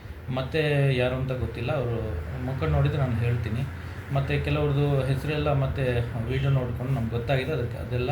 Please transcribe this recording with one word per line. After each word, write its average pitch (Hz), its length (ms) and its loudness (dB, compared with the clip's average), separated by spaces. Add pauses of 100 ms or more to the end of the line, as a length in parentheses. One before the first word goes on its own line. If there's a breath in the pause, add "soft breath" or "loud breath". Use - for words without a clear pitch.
(340 loud breath)
ಮತ್ತೆ 139 640 2
ಯಾರು 123 180 2
ಅಂತ 131 160 -2
ಗೊತ್ತಿಲ್ಲ. 120 440 -2
ಅವರು 117 540 -2 (160)
ಮುಖ 139 180 -2
ನೋಡಿದರೆ 147 340 4
ನಾನು 127 200 2
ಹೇಳ್ತೀನಿ. 120 440 0 (520 loud breath)
ಮತ್ತು 139 300 0
ಕೆಲವ್ರದ್ದು 143 580 2
ಹೆಸರೆಲ್ಲ 147 520 0
ಮತ್ತೆ 135 300 0 (420)
ವಿಡಿಯೋ 135 240 0
ನೋಡ್ಕೊಂಡು 127 440 0
ನಮ್ಗೆ 117 160 0
ಗೊತ್ತಾಗಿದೆ. 131 420 0
ಅದಕ್ಕೆ, 131 260 -2
ಅದೆಲ್ಲ 123 340 -2